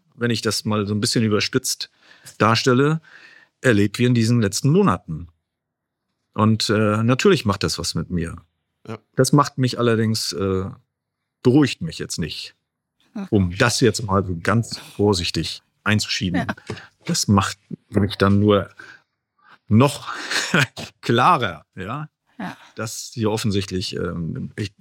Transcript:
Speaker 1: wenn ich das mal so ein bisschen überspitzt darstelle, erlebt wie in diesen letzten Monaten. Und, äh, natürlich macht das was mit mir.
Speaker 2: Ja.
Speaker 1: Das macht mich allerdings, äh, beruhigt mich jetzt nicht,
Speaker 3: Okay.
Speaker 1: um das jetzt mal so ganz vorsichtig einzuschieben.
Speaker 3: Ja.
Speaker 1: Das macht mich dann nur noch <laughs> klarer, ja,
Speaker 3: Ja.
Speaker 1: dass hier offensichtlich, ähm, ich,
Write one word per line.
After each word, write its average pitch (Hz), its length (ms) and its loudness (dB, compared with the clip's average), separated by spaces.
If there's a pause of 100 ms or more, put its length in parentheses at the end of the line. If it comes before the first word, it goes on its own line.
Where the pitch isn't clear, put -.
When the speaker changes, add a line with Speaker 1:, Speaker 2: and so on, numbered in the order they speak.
(160)
Speaker 1:
wenn 120 160 -2
ich 110 100 -2
das - 240 -2
mal 107 220 0
so 107 80 -2
ein 104 60 -2
bisschen 117 220 0
überspitzt - 680 -2 (500)
darstelle, 131 600 2 (640)
erlebt 104 380 2
wie 120 60 2
in 123 100 4
diesen 117 260 2
letzten 107 300 0
Monaten. 90 560 0 (1040)
Und, 107 360 2
äh, 107 340 2
natürlich 131 420 2
macht 98 180 0
das 82 140 -2
was 82 180 -6
mit 80 140 -6
mir. 82 280 -4 (500)
Speaker 2:
Ja. 110 100 -10 (180)
Speaker 1:
Das 131 180 4
macht 143 260 2
mich 127 180 -2
allerdings, 113 560 0
äh, 95 320 -2 (760)
beruhigt 131 380 4
mich 82 180 -10
jetzt - 180 -8
nicht, - 380 -8 (600)
Speaker 3:
Okay. - 140 -10
Speaker 1:
um 92 280 0
das 120 240 0
jetzt 113 220 0
mal 98 220 -2
so 92 160 -6
ganz 110 360 -2
vorsichtig 92 840 -2 (220)
einzuschieben. 98 580 -2
Speaker 3:
Ja. - 140 -6 (500)
Speaker 1:
Das - 220 -2
macht 98 300 2 (320)
mich 101 280 -2
dann 98 220 4
nur 101 300 2 (1000)
noch 131 420 4 (440)
<laughs> - 480 -2
klarer, 120 640 2 (100)
ja, 120 340 -10 (280)
Speaker 3:
Ja. 180 200 -12 (180)
Speaker 1:
dass - 380 -10
hier 107 180 0
offensichtlich, 98 640 -2
ähm, 87 600 -6
ich, 107 260 -8